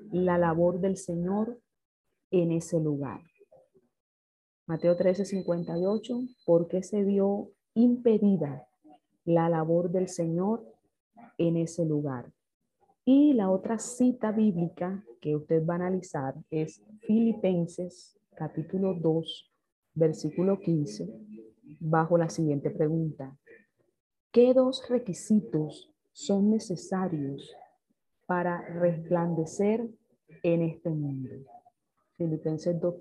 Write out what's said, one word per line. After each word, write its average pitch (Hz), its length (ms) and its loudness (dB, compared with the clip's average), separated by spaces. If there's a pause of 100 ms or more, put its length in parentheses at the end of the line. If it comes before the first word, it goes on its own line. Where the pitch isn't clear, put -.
(120)
la 175 260 2
labor 175 400 2
del 190 180 -2
Señor 196 640 -4 (680)
en 170 220 2
ese 165 260 -2
lugar? 143 420 -4 (1500)
Mateo 170 300 2
trece, 185 280 2
cincuenta 175 520 -4
y 180 100 0
ocho, 220 340 -2 (260)
¿por 170 220 4
qué 185 160 -4
se 208 180 -2
vio 202 480 0 (240)
impedida 214 920 2 (600)
la 170 220 4
labor 170 420 2
del 185 180 0
Señor 180 560 -2 (760)
en 170 180 2
ese 165 280 -2
lugar? 147 480 -4 (760)
Y 277 280 6
la 196 160 2
otra 190 280 0
cita 247 540 0
bíblica 185 720 0 (160)
que 151 160 -2
usted 160 300 0
va 175 80 0
a - 20 -2
analizar 175 580 -4 (160)
es 156 320 -6 (180)
Filipenses, 190 1160 0 (160)
capítulo 190 600 -4
dos, 160 580 -2 (420)
versículo 160 640 0
quince, 165 500 -2 (680)
bajo 160 380 2
la 160 140 0
siguiente 147 400 -2
pregunta. 151 680 -2 (960)
¿Qué 247 220 6
dos 262 340 2
requisitos 180 1000 -2 (220)
son 202 380 0
necesarios 175 1040 -4 (680)
para 175 380 -2
resplandecer 170 1200 0 (560)
en 170 200 2
este 165 260 -4
mundo? 139 460 -4 (840)
Filipenses 160 640 -2
dos 175 200 -2